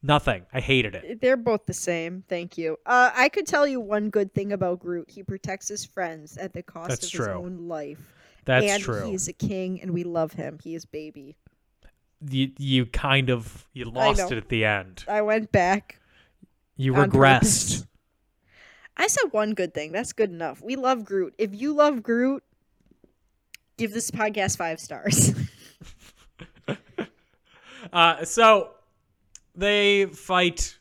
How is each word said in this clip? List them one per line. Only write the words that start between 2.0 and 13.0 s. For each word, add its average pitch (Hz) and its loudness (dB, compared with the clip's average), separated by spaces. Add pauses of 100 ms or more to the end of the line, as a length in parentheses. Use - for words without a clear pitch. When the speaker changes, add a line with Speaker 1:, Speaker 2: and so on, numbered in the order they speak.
Speaker 2:
Thank 175 -8
you. 160 -4 (100)
Uh, 247 6
I 254 4
could 381 -4
tell 294 2
you 269 -2
one 208 -2
good 196 0
thing 202 -4
about 185 -2
Groot. 175 -8
He 202 -20
protects 196 -10
his 208 -10
friends 160 -10
at 185 -12
the 180 -12
cost - -14
Speaker 1:
That's 123 -6
Speaker 2:
of - -10
Speaker 1:
true. - -4
Speaker 2:
his 98 -4
own 170 -10
life. 151 -10 (460)
Speaker 1:
That's 127 4
Speaker 2:
And 202 2
Speaker 1:
true. 117 -6
Speaker 2:
he's 185 -6
a 175 -10
king, 185 -6
and 185 -10
we 175 -4
love 170 -4
him. 151 -10
He 165 -12
is 165 -12
baby. 151 -16 (920)
Speaker 1:
You, 135 0
you 131 2
kind 135 2